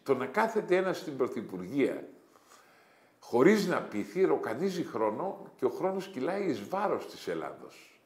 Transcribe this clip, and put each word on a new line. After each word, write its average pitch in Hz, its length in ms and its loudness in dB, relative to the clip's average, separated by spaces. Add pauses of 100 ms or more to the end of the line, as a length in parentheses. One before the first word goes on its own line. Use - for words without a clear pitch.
το 135 120 4
να 123 100 -2
κάθεται 214 500 2
ένας 185 220 2
στην 143 200 -8
πρωθυπουργία 107 840 0 (1200)
χωρίς 185 420 6
να 143 140 0
πείθει, 107 420 -2
ροκανίζει 156 600 0
χρόνο 120 720 -4
και 131 80 0
ο 120 40 4
χρόνος 185 380 -2
κυλάει 175 420 -2
εις 104 200 -2
βάρος 185 380 -2
της - 200 -14
Ελλάδος. 76 800 -8